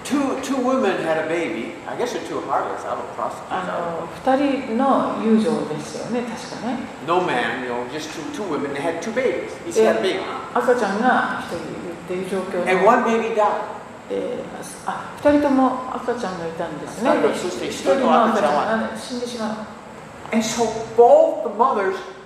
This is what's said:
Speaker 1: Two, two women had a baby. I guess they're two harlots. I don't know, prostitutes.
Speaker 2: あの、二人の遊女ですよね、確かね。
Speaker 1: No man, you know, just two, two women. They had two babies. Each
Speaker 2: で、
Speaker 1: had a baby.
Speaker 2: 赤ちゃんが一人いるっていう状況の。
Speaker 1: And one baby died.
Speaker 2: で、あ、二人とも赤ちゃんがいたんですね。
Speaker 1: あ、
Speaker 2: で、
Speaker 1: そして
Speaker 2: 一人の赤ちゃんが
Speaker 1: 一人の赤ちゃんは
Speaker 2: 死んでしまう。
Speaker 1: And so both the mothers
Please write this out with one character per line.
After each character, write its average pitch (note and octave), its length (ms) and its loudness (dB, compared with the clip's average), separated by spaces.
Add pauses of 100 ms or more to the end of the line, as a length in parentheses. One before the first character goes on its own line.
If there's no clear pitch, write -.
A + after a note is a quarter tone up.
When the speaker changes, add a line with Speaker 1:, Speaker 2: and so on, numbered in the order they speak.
Speaker 1:
Two, C4+ 140 0 (240)
two C4+ 160 -2
women A#3+ 480 2
had D#3+ 180 2
a D#3 60 -4
baby. B2+ 460 -4 (120)
I B2 80 -6
guess A#3+ 180 -4
they're - 140 -6
two C3+ 220 -6
harlots. - 340 -2
I G#2+ 120 -4
don't G2 100 -8
know, - 100 -12
prostitutes. - 360 -6
Speaker 2:
あ F#3 180 -2
の、 E3+ 680 -2
二 C4+ 300 2
人 A3+ 120 -2
の B3 460 2
遊 A3 140 6
女 D3+ 320 2
で D3+ 100 -4
す - 200 -8
よ F3+ 100 -6
ね、 A#3+ 140 -2
確 - 380 -10
か G#3+ 60 -6
ね。 C4 120 -4 (260)
Speaker 1:
No F3 160 2
man, B2+ 420 -2
you B2 60 -6
know, B2 220 -4
just D#3 180 -8
two, D3+ 140 -10 (100)
two G#3 160 -6
women. C#3 240 -2
They C#3+ 80 -6
had E3 180 -2
two G#3+ 140 -6
babies. A#3+ 380 0 (160)
Each - 80 -4
Speaker 2:
で、 A3 120 6
Speaker 1:
had A3 120 4
a - 20 0
baby. F#3 200 0 (340)
Speaker 2:
赤 B3 200 4
ち A#3+ 80 0
ゃ G3 100 0
ん G#3 80 0
が A3+ 440 2
一 - 40 -12
人 F3 60 -6
い E3+ 40 -6
る D#3+ 340 -8
っ - 140 -12
て F#3 80 -6
い F#3 100 -4
う F#3 40 -8
状 F#3+ 100 -2
況 F#3 260 -2
の。 F3+ 60 2
Speaker 1:
And F#3 160 6
one A#3+ 160 6
baby A3+ 320 2
died. G#3 100 4 (640)
Speaker 2:
で、 G2 340 -4 (440)
あ、 - 240 -8 (120)
二 D4 160 6
人 - 80 4
と - 40 4
も C4 440 2
赤 A#3+ 200 -2
ち A#3 100 -4
ゃ F#3 60 -4
ん F3 80 -8
が E3 80 -4
い E3 40 -6
た E3+ 160 -6
ん D3+ 120 -8
で D#3 80 -8
す D#3+ 160 -6
ね。 C4+ 60 2
Speaker 1:
あ、 - 120 6
Speaker 2:
で、 G#3+ 140 4
Speaker 1:
そ F3+ 140 -4
し - 100 -6
て - 80 -4
Speaker 2:
一 - 140 -6
人 C#4 180 4
の A3+ 260 6
赤 A3 160 2
ち D#3 40 2
ゃ C#3+ 40 4
ん D3 60 2
が - 20 4
Speaker 1:
一 - 0 -
人 - 0 -
の C#3+ 40 2
赤 - 60 0
ち A3 60 2
ゃ A3+ 40 2
ん A3 40 0
は A3 160 -6
Speaker 2:
死 - 180 -10
ん A#3+ 40 -4
で A#3+ 80 -4
し A3+ 100 -8
ま A3 140 -4
う。 - 840 -10
Speaker 1:
And A3+ 80 4
so - 200 0 (340)
both D4 460 8
the G#3+ 120 -4
mothers G3+ 400 2 (300)